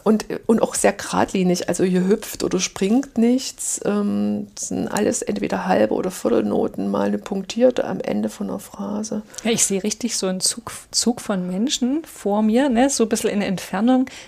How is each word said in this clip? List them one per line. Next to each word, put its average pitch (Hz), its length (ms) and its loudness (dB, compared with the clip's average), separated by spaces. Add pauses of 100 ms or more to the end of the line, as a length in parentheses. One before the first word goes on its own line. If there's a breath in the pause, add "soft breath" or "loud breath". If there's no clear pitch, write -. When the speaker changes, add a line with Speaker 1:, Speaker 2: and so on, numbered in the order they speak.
Speaker 1:
und, 214 220 2 (220)
und 226 140 4
auch - 140 0
sehr 202 180 4
geradlinig, 185 760 0
also - 140 0
hier 180 240 2
hüpft - 360 -2
oder 180 160 0
springt 208 580 0
nichts. 240 680 0
Ähm, 208 720 0
das - 140 -8
sind - 200 -2
alles 214 340 0
entweder 202 420 -2
halbe 190 300 4
oder 185 160 -2
Viertelnoten, 208 800 0
mal 202 160 2
eine 202 120 0
punktierte 226 640 0
am - 140 -4
Ende 208 300 -2
von 202 200 -8
einer 196 100 -6
Phrase. 208 640 -8 (200 loud breath)
Speaker 2:
Ja, 226 80 0
ich - 140 2
sehe 196 180 0
richtig 214 340 -4
so 196 100 -2
einen 185 120 -2
Zug, - 320 -2 (200)
Zug - 300 0
von 185 260 -2
Menschen 247 580 0
vor 208 380 0
mir, 233 260 4
ne, 247 220 4
so 240 140 2
ein 208 40 0
bisschen 220 220 0
in 208 80 0
der 202 100 0
Entfernung, 233 580 2 (200 loud breath)